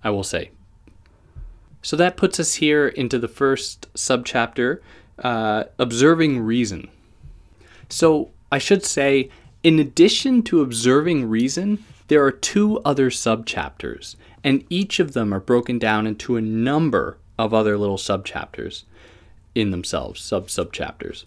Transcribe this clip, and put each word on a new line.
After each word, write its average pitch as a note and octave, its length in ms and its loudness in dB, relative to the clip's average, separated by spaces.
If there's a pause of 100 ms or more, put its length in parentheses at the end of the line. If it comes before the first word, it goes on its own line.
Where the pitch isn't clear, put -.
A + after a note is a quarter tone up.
I A2 80 -2
will G2+ 120 -2
say." - 280 -6 (1300)
So - 160 -6
that F3 220 2
puts F#3+ 200 0
us - 180 -2
here D3 320 4
into B2+ 300 -2
the A#2 100 -2
first - 640 -2
subchapter, B2 880 -2 (380)
uh, A2 460 -2 (140)
observing C3+ 640 2
reason. A2+ 480 -2 (1000)
So D#3 420 2 (200)
I C#3+ 80 0
should F#3+ 260 0
say, C#3 440 0 (340)
in D#3+ 160 6
addition A3 680 4
to E3+ 180 2
observing C3 680 2
reason, C3+ 560 -2 (240)
there D3 160 6
are C3+ 80 4
two G#3 520 0
other C3+ 260 2
subchapters, - 1040 -6 (260)
and C#3 280 0
each F#3+ 280 -2
of D#3 140 0
them A2 200 0
are F#2+ 80 -2
broken A#2+ 380 0
down G#2+ 280 0
into A2 300 -4
a A2+ 40 0
number A2+ 800 0 (200)
of A2 140 0
other G#2+ 240 2
little G2+ 220 -2
subchapters - 840 -8 (680)
in G#2+ 160 0
themselves, E2+ 500 -6
sub-subchapters. - 1080 -8